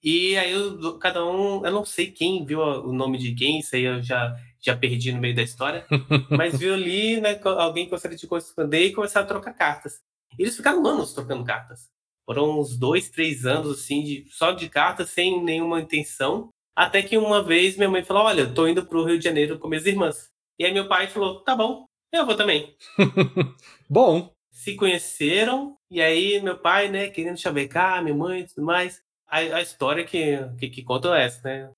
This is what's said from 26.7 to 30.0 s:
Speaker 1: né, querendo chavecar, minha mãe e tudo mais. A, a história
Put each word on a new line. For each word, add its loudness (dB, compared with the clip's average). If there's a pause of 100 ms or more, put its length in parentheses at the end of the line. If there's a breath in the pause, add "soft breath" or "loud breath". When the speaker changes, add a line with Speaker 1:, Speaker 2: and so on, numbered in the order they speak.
Speaker 1:
né, -4
querendo -6
chavecar, 0
minha 0
mãe -2
e -12
tudo -8
mais. -2 (260)
A, -2
a -2
história -2